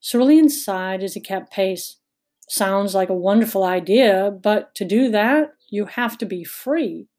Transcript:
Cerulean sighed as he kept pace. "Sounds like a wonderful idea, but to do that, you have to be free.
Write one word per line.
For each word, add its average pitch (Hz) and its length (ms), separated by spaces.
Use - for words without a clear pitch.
Cerulean 294 480
sighed 190 540
as 190 120
he 190 60
kept 190 320
pace. 190 440
"Sounds 196 460
like 190 140
a 190 60
wonderful 196 500
idea, 190 680
but 202 460
to 202 80
do 226 260
that, 254 440
you 208 160
have 233 320
to 233 60
be 180 200
free. 214 640